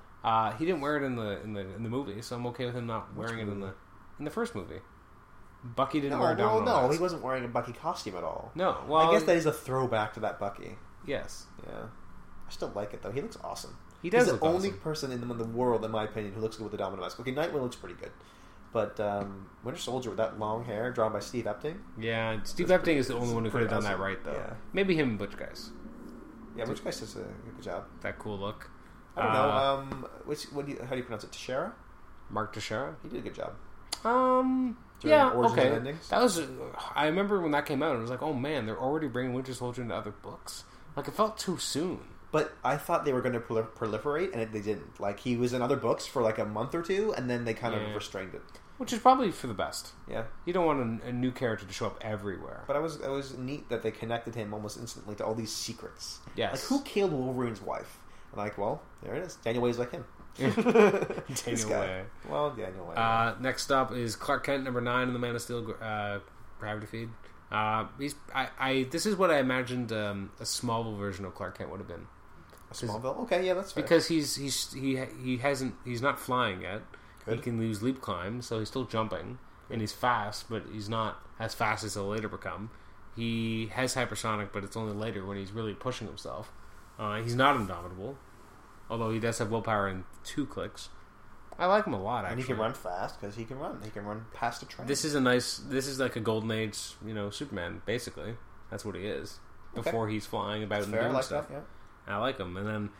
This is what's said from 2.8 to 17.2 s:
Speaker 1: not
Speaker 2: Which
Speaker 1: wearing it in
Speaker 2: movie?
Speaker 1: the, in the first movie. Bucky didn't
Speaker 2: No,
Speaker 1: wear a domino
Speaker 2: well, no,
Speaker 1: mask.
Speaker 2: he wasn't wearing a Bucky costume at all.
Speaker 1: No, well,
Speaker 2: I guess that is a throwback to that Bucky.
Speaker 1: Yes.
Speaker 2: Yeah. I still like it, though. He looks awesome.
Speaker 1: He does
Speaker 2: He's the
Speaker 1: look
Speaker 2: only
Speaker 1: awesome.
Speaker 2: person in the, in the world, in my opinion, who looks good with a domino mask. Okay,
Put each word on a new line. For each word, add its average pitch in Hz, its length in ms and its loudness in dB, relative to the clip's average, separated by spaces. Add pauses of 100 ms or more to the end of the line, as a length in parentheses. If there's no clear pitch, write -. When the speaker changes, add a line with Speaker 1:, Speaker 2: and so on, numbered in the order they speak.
Speaker 1:
not 110 300 -4
Speaker 2:
Which 104 140 -6
Speaker 1:
wearing 117 100 -4
it 104 120 -2
in 101 80 -4
Speaker 2:
movie? 95 120 -6
Speaker 1:
the, - 480 -18
in 143 60 -4
the 151 60 -2
first 226 220 -2
movie. 90 280 -8 (840)
Bucky 131 360 0
didn't 139 180 2
Speaker 2:
No, 123 60 4
Speaker 1:
wear 123 100 6
a 110 40 2
domino 117 200 6
Speaker 2:
well, - 80 4
no, 208 220 6
Speaker 1:
mask. 143 60 6
Speaker 2:
he 165 80 2
wasn't 175 220 0
wearing 127 220 0
a - 20 -4
Bucky 120 260 0
costume 160 420 -4
at 87 80 -4
all. - 320 -4
Speaker 1:
No, 175 220 2 (100)
well, 160 220 8
Speaker 2:
I - 40 10
guess 160 100 8
that 170 140 8
is 160 80 2
a 151 80 6
throwback 120 600 0
to - 80 -10
that 107 180 -2
Bucky. 101 380 -6 (280)
Speaker 1:
Yes. - 400 -4 (220)
Speaker 2:
Yeah. 110 160 -8 (640)
I - 40 -6
still - 240 -4
like 104 180 -2
it, - 100 -12
though. 98 80 -4
He 135 100 -2
looks 226 220 -8
awesome. - 340 -8 (240)
Speaker 1:
He 170 80 -2
does 233 140 8
Speaker 2:
He's 214 40 8
the 156 60 6
Speaker 1:
look 120 100 2
Speaker 2:
only 180 260 4
Speaker 1:
awesome. 185 120 -6
Speaker 2:
person 151 300 -2
in 123 100 -4
the, 120 100 -4
in 117 60 -2
the 113 80 -2
world, 117 400 2
in 110 60 -2
my 110 140 0
opinion, 104 280 -4
who 110 80 -4
looks 110 160 -2
good 113 80 -6
with 101 80 -6
a 104 40 -6
domino 95 260 -2
mask. - 160 -6
Okay, 127 120 -4